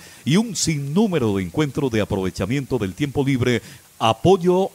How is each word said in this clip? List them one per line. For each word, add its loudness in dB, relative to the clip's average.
y 4
un -2
sinnúmero 0
de 0
encuentros -2
de 0
aprovechamiento -2
del -4
tiempo -2
libre, 0
apoyo 2